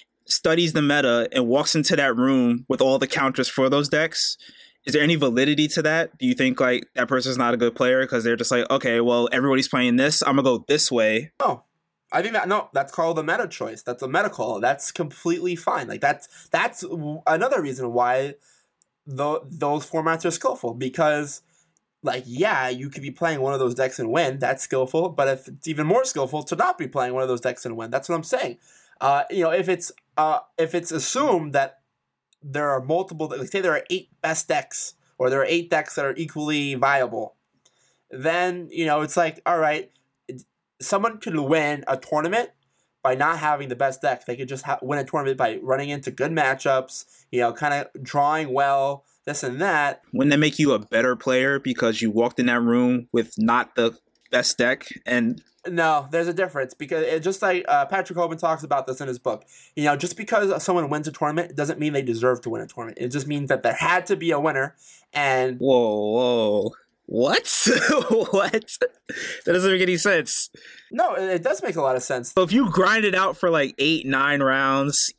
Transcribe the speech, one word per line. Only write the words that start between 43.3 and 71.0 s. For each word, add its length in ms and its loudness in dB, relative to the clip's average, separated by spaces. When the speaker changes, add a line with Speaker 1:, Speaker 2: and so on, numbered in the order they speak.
Speaker 2:
having 300 -2
the 80 -6
best 260 -2
deck. 240 -2
They 120 -6
could 100 -8
just 160 -10
ha-, 180 -4
win 160 -4
a 60 -2
tournament 340 -2
by 240 0
running 280 -2
into 200 -6
good 220 -2
matchups, 720 0
you 80 2
know, 100 2
kinda 380 -2
drawing 520 0
well, 500 0
this 180 -6
and 160 -6
that. 420 0
Speaker 1:
Wouldn't 180 2
that 60 4
make 200 2
you 140 4
a 80 2
better 380 2
player 420 2
because 420 -2
you 80 0
walked 300 0
in 60 2
that 160 2
room 500 2
with 260 -2
not 380 2
the 220 0
best 260 0
deck? 300 0
And 380 0
Speaker 2:
No, 440 0
there's 180 0
a 40 -2
difference, 400 -4
because 320 -4
it, 180 -2
just 180 -2
like, 260 0
uh, 200 4
Patrick 300 -4
Hoban 220 -2
talks 240 -2
about 240 -2
this 140 -8
in 80 -8
his 100 -6
book, 240 -4
you 80 -2
know, 140 4
just 180 -6
because 480 0
someone 260 0
wins 200 -4
a 20 -14
tournament 460 -4
doesn't 200 -2
mean 140 -2
they 100 0
deserve 420 0
to 60 -8
win 120 -6
a 60 -10
tournament. 340 -12
It 80 -4
just 180 -6
means 220 -4
that 140 0
there 100 2
had 320 0
to 100 0
be 160 -2
a 80 2
winner, 380 -2
and 480 0
Speaker 1:
Whoa, 540 2
whoa. 580 2
What? 640 2
<laughs> 0 -
What? 480 0
That 80 2
doesn't 180 4
make 100 2
any 160 2
sense. 540 0
Speaker 2:
No, 240 0